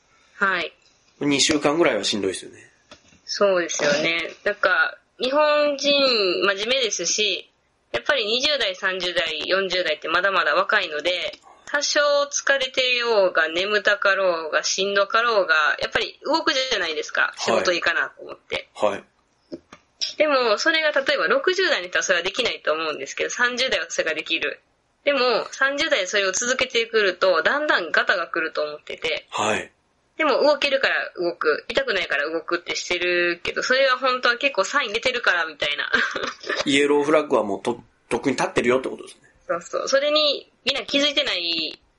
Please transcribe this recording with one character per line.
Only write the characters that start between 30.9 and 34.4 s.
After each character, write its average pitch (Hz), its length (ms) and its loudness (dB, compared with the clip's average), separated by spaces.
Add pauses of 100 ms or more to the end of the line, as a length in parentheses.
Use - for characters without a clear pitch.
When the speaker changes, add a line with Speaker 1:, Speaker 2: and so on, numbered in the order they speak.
Speaker 1:
動 170 220 -2
く、 - 320 0
痛 269 160 0
く 240 80 -2
な 180 100 0
い 160 40 -6
か 143 100 -2
ら 147 120 -2
動 160 120 -4
く 170 160 -4
っ - 20 -4
て 165 160 -8
し - 80 -6
て 180 160 -2
る 175 440 0
け - 100 -6
ど、 - 100 -4
そ 254 120 2
れ 269 120 4
は 254 100 2
本 254 220 0
当 247 80 0
は 240 80 2
結 269 200 -2